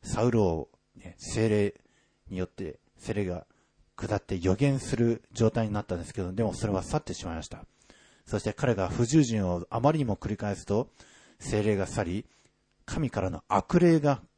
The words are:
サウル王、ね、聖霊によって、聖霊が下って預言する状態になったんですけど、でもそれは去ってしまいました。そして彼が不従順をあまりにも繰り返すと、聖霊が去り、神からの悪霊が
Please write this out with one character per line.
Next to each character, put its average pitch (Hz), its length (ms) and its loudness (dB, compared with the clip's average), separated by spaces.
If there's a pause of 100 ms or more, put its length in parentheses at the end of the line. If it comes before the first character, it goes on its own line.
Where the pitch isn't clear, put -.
サ - 220 -2
ウ 123 80 4
ル 113 100 4
王、 82 280 2 (260)
ね、 - 220 -18
聖 - 320 0
霊 104 240 2 (560)
に 95 80 -8
よ 92 80 -2
っ - 20 -12
て、 - 320 -12 (180)
聖 - 160 -8
霊 101 120 0
が 87 200 -6 (500)
下 101 220 -4
っ - 40 -2
て - 140 -6
預 92 200 2
言 135 240 2
す - 160 -4
る 117 360 2
状 110 200 4
態 113 160 0
に 104 60 -4
な 104 80 -2
っ - 40 -8
た 92 100 -4
ん 85 40 -4
で 85 60 -10
す - 80 -16
け 101 80 -6
ど、 90 100 -4
で 104 120 -2
も 101 100 0
そ - 120 -4
れ 104 80 0
は 92 100 0
去 - 140 -4
っ 151 60 -2
て 92 100 -10
し - 120 -10
ま 85 80 -6
い - 20 -6
ま 80 80 -8
し - 60 -14
た。 - 160 -16 (640)
そ 107 120 -2
し - 40 -10
て 107 100 -2
彼 127 220 0
が 92 140 -2
不 - 160 0
従 147 180 6
順 110 260 0
を 87 200 -2
あ 117 100 -4
ま 143 140 4
り 160 60 0
に 139 60 0
も 104 120 -2
繰 - 120 -8
り 104 80 -4
返 104 180 -4
す - 100 -16
と、 107 240 0 (500)
聖 110 240 -2
霊 104 140 2
が 95 100 -2
去 - 160 -2
り、 92 220 -4 (600)
神 147 240 -4
か - 120 -4
ら 95 80 0
の 73 180 -8
悪 98 320 2
霊 165 200 6
が 143 220 2 (160)